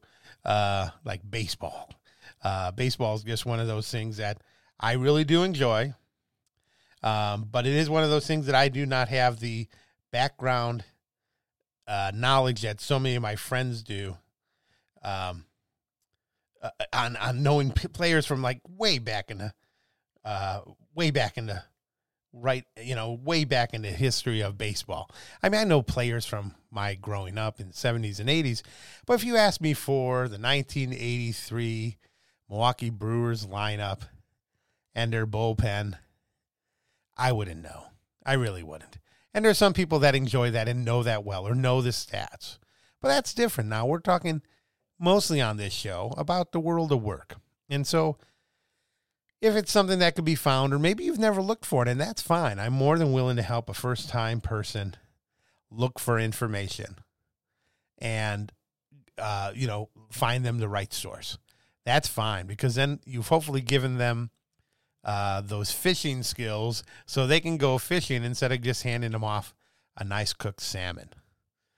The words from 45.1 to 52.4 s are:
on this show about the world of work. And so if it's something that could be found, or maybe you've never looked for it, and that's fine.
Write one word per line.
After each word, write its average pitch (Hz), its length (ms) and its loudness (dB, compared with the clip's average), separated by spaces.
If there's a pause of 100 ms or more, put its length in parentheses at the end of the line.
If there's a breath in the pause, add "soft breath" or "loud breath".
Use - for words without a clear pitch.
on 107 160 2
this 101 160 -4
show 104 440 -6
about 175 360 -2
the 170 80 0
world 160 320 0
of 123 80 2
work. - 340 -8 (340)
And 143 160 0
so 160 320 2 (1200)
if 220 140 4
it's 214 160 0
something 190 280 6
that 170 160 4
could 170 100 0
be 160 100 4
found, 135 360 4
or 143 60 2
maybe 185 260 2
you've 339 140 0
never 208 240 4
looked 202 240 -4
for 135 160 2
it, 120 60 2
and 123 120 0
that's 208 220 -4
fine. 151 380 0